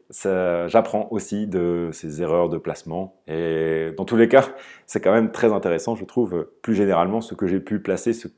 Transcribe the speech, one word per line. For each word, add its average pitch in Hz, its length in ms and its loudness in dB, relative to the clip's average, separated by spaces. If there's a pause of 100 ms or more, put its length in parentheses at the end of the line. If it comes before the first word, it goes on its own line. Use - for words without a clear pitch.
(100)
Ça, 90 560 0
j'apprends 107 460 2
aussi 104 340 -4
de 87 460 0
ces 78 300 -8
erreurs 85 260 2
de 80 100 -4
placement. 85 720 -10
Et 80 680 -2
dans 95 80 -4
tous 117 120 -2
les 113 120 8
cas, 135 200 8 (380)
c'est - 140 -4
quand 95 120 4
même 113 180 4
très 113 220 2
intéressant, 92 420 -2
je 92 100 -10
trouve, 95 300 -2
euh, - 280 -6
plus 113 120 0
généralement, 98 460 2
ce 113 140 -12
que 95 120 -4
j'ai 92 140 0
pu 101 200 -6
placer, 98 320 -2
ce 117 260 -6